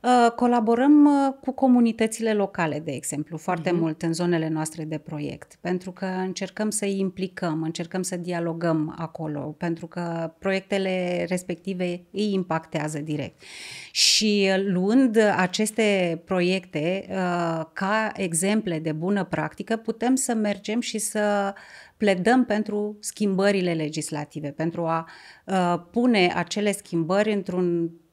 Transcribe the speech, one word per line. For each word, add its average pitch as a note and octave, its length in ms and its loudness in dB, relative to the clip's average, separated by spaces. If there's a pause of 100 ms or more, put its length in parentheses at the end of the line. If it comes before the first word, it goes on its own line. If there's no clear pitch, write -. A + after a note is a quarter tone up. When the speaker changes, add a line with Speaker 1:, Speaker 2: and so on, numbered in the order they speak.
Speaker 1:
Uh, A#3+ 340 6
colaborăm, A#3+ 680 6
uh, C#4 360 4
cu C4 100 -4
comunitățile A3+ 800 4
locale, F3+ 460 0
de D#3+ 120 -8
exemplu, D3 460 -6
foarte F3+ 340 -2
Speaker 2:
Mhm. F3 100 2
Speaker 1:
mult D#3 200 -2
în E3 120 0
zonele E3+ 360 0
noastre D#3 340 -4
de D#3 140 -6
proiect, D3 640 -10
pentru F#3 300 -4
că F#3+ 140 -10
încercăm F#3 640 -4
să-i G3 300 -2
implicăm, F3+ 640 -4
încercăm E3 380 -6
să F3+ 160 -6
dialogăm E3 800 -2
acolo, D3+ 600 -8
pentru E3 300 -4
că E3 520 -6
proiectele F#3 920 -2
respective F3+ 720 -4 (100)
îi G3+ 220 0
impactează D#3+ 680 -2
direct. D3+ 420 -6 (500)
Și, G#3 640 4
uh, G3 80 0
luând G#3 520 4 (200)
aceste F#3 880 2
proiecte, F#3 840 0
uh, F3 640 -2
ca G#3 420 -2
exemple F#3 640 0
de D#3+ 120 -4
bună F3+ 320 -2
practică, D#3 520 -4
putem A3+ 400 -2
să B3+ 180 -2
mergem G#3 460 -2
și A3+ 180 -6
să G3+ 560 -2 (440)
pledăm G#3+ 480 4
pentru G#3 540 -4
schimbările G3 720 0
legislative, D3+ 760 -6
pentru E3 360 -4
a, E3 220 -2 (380)
uh, F3+ 300 2 (160)
pune A3 440 4
acele G3+ 360 -2
schimbări G3 640 0
într-un F3 580 -2 (220)